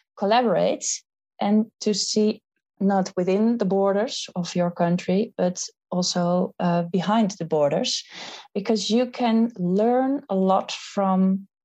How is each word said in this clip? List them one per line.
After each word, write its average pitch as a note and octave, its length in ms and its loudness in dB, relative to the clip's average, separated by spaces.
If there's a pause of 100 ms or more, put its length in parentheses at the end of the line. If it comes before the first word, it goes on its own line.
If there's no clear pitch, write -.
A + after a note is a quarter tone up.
(180)
collaborate G3+ 680 2 (560)
and G#3+ 260 2 (160)
to G#3+ 120 0
see - 480 0 (380)
not G3 360 2
within G#3 420 2
the G#3+ 60 -2
borders G3 720 0
of F3 220 -6
your F3 160 0
country, F3+ 640 0
but F3+ 260 -2 (280)
also, F3+ 680 0
uh, F3 220 2
behind F#3+ 560 0
the E3+ 60 -8
borders, D#3 600 0 (500)
because G3 360 -2
you A#3+ 160 2
can A3+ 500 0
learn A#3+ 720 0
a F#3+ 60 -4
lot F#3+ 360 2
from F#3+ 800 0 (160)